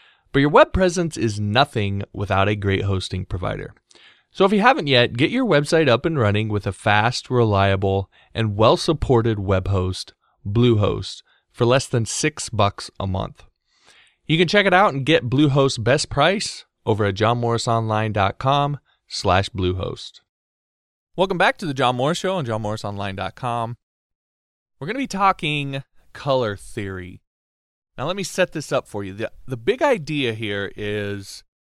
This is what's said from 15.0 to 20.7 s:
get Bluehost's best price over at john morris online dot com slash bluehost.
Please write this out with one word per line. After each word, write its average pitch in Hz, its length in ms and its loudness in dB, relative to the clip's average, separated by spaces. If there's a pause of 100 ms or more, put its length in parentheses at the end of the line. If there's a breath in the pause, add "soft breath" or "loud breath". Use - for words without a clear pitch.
get 143 240 2
Bluehost's 135 480 2
best 123 320 0
price 175 560 -2 (220)
over 107 180 2
at 101 100 0
john 113 240 2
morris 117 300 -2
online 110 440 0
dot 101 260 0
com 143 400 0 (280)
slash 95 440 0
bluehost. 90 680 -4 (960)